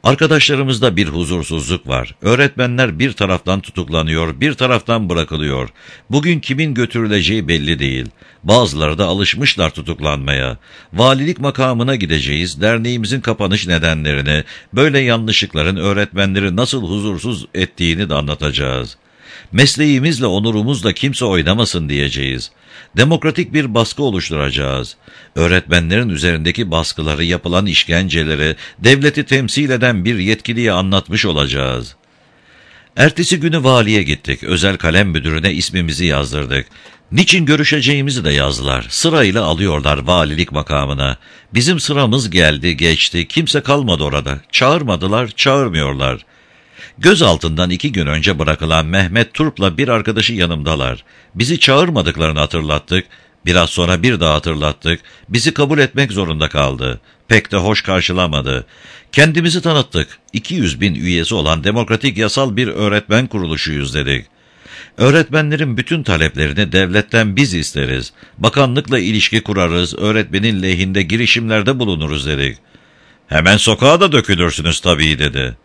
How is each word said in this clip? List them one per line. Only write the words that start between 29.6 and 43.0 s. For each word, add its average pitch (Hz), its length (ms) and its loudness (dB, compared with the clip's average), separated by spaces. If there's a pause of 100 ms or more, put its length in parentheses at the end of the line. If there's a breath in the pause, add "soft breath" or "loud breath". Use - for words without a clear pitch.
eden 120 360 2
bir 117 140 0
yetkiliye 110 520 0
anlatmış 95 540 0
olacağız. 67 720 -2 (1000 soft breath)
Ertesi 160 440 2
günü 160 240 0
valiye 110 400 4
gittik. 71 400 -4
Özel 92 340 0
kalem 90 320 2
müdürüne 78 440 -2
ismimizi 87 520 -2
yazdırdık. 69 600 -2 (440 loud breath)
Niçin 170 340 4
görüşeceğimizi 139 800 2
de 76 60 2
yazdılar. 67 580 0
Sırayla 117 540 2
alıyorlar 78 540 0
valilik 78 540 0
makamına. 69 640 -2 (360 loud breath)
Bizim 139 260 2
sıramız 131 500 0
geldi, 78 480 2
geçti. 82 500 0